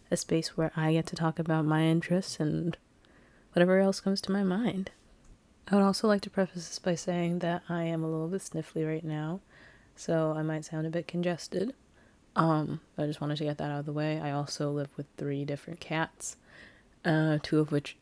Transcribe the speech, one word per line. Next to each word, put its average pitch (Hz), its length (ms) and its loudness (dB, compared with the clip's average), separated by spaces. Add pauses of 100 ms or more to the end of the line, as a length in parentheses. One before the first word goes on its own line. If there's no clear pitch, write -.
(100)
a 180 60 2
space - 400 0
where 160 180 0
I 160 200 2
get 160 120 2
to - 80 -10
talk 160 240 0
about 160 260 0
my 156 200 4
interests 170 560 2
and 160 360 0 (760)
whatever 180 260 6
else 196 220 4
comes 196 220 0
to 190 100 -2
my 202 100 2
mind. 190 480 0 (760)
I 202 80 4
would 202 80 8
also 196 240 4
like 202 140 4
to - 80 -10
preface 180 360 -2
this - 140 -10
by 175 160 0
saying 175 420 0
that 175 300 -2
I 170 160 -2
am 165 180 0
a 160 80 -2
little 160 160 -2
bit 185 140 -4
sniffly - 440 -4
right 160 200 -2
now, 156 340 -4 (560)
so 160 420 0
I 156 60 -2
might 156 220 -2
sound 160 240 -4
a - 20 -4
bit 170 160 -4
congested. 175 680 -2 (600)
Um, 156 460 2 (180)
I 151 80 0
just 147 140 -6
wanted 147 180 -2
to 151 60 -4
get 147 140 -4
that 151 120 -4
out 143 80 -4
of 147 80 -6
the 151 60 -6
way. 151 260 -2
I 147 140 -4
also 143 400 -2
live 143 240 -4
with 139 100 -8 (100)
three 143 280 -4
different 147 340 -8
cats, - 560 -6 (720)
uh, 156 360 4
two 156 200 2
of 151 100 0
which 143 320 -2